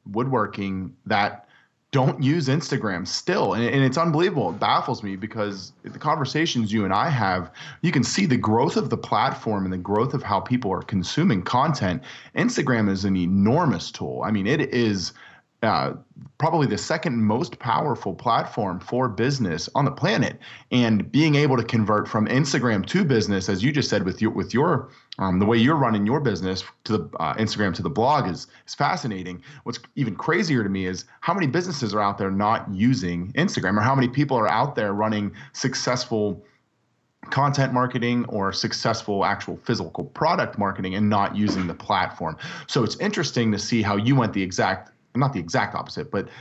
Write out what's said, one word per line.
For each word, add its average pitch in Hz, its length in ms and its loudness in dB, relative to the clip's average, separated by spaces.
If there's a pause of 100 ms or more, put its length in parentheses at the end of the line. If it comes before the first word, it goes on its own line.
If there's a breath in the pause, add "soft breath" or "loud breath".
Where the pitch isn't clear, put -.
(120)
woodworking 101 840 -2 (120)
that 101 340 0 (520 soft breath)
don't 143 280 2
use 147 280 2
Instagram 113 580 -2
still. 139 480 0
And, 113 100 0
and 135 200 2
it's 131 120 2
unbelievable. 165 540 2
It 101 80 -6
baffles 120 460 0
me 98 100 -6
because 101 580 -6 (120)
the - 160 -12
conversations 151 720 0
you 107 120 2
and 95 80 0
I 113 160 2
have, 95 440 0 (300 loud breath)
you 175 100 2
can 147 100 4
see 190 240 0
the 131 100 4
growth 113 400 2
of 165 140 0
the 117 60 0
platform 110 640 0
and 92 100 -2
the 92 60 -4
growth 104 340 0
of 131 120 -2
how 98 160 0
people 123 320 0
are 87 100 -2
consuming 104 600 0
content. 123 600 0 (320 loud breath)
Instagram 131 560 2
is 95 140 0
an 98 120 2
enormous 98 760 2
tool. 64 340 -8
I 107 60 -2
mean, 98 160 0
it 151 120 2 (140)
is 104 380 0 (520 loud breath)
uh, 76 300 0 (440)
probably 156 280 2
the 104 120 -2
second 156 460 -2
most 107 340 0
powerful 123 560 -2
platform 113 640 -2
for 123 280 0
business 110 640 -2
on 143 100 2
the 139 60 2
planet, - 480 0 (320 loud breath)
and 120 400 2
being 151 240 4
able 143 220 4
to 113 80 2
convert 104 440 2
from 107 200 0
Instagram 123 580 2
to 196 180 2
business, 101 440 2
as 95 160 0
you 147 80 2
just 143 160 0
said 101 160 0
with 90 180 -2
your, 107 80 4
with - 240 -4
your, 139 360 2 (280 loud breath)
um, 92 200 2
the 101 80 4
way 117 100 6
you're 127 200 6
running 110 300 2
your 120 140 2
business 95 420 -2 (220)
to 107 140 2
the, - 200 -8
uh, 78 160 -2
Instagram 104 400 0
to - 80 -4
the 82 80 -2
blog 120 380 2
is, 80 180 -8 (200 loud breath)
is - 80 -14
fascinating. 104 680 -4 (220 loud breath)
What's - 140 -8 (180)
even 113 200 0
crazier 160 460 2
to 98 60 -2
me 95 180 -2
is 92 180 -6 (160 soft breath)
how 170 140 -2
many 190 120 0
businesses 139 480 -2
are 107 60 0
out 101 180 0
there 98 120 -2
not 104 420 0
using 92 600 0
Instagram, 104 460 0
or - 40 2
how 131 120 4
many 131 140 4
people 139 280 0
are 107 120 2
out 123 260 0
there 104 180 -2
running 104 400 -2 (200 loud breath)
successful 113 920 -2 (840 soft breath)
content 135 420 2
marketing 120 560 0
or 98 240 -2
successful 104 720 -2
actual 92 400 -2
physical 98 400 -4
product 151 540 0
marketing 95 360 -2
and 104 140 2
not 101 260 2
using 101 320 0
the 87 80 -4
platform. 87 640 -2 (300 loud breath)
So - 180 0
it's 98 120 -2
interesting 143 560 0
to 98 60 0
see 113 220 0
how 101 160 0
you 113 180 4
went 117 200 2
the 98 80 0
exact, 95 480 -2 (240)
not 139 180 2
the 107 80 -4
exact 104 340 -2
opposite, - 360 -8
but 98 180 -4 (120 loud breath)